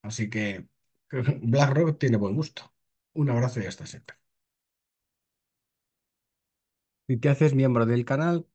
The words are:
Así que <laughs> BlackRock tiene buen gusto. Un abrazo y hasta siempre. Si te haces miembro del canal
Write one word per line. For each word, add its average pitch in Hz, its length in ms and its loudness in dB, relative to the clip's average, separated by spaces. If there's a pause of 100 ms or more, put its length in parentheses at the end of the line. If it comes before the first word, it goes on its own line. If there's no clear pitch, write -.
Así 107 280 -6
que 104 380 -6 (420)
<laughs> - 0 -
BlackRock 139 880 0
tiene 123 180 2
buen 101 200 -2
gusto. - 360 -8 (420)
Un 143 160 0
abrazo 120 300 0
y 95 60 -8
hasta 120 200 -12
siempre. - 300 -20 (3000)
Si 131 100 -2
te 131 120 0
haces 143 260 4
miembro 123 320 4
del 120 180 0
canal 165 500 -2